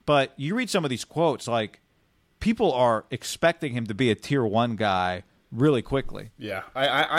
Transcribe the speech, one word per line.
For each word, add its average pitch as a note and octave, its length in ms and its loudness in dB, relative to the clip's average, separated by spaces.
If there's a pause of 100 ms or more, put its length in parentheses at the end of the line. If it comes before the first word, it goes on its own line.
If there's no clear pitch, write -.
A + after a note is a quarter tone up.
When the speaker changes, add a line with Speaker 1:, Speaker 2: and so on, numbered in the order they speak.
Speaker 1:
But C#3 300 2
you D3 180 -4
read A#3+ 160 -4
some F3+ 140 0
of C#3 60 -4
these A#2+ 140 -6
quotes, D3+ 440 -2
like, A#2 320 -4 (580)
people A3 340 2
are A#2+ 380 2
expecting D#3 640 -2
him A#2 160 -4
to A2 60 -8
be A#2 180 2
a - 20 0
tier C3+ 300 0
one A2+ 320 0
guy F#2 480 0 (260)
really B2+ 320 2
quickly. G#2+ 560 -6
Speaker 2:
Yeah, G2 240 -8 (140)
I, C3+ 100 2
I, C#3 300 0
I - 20 6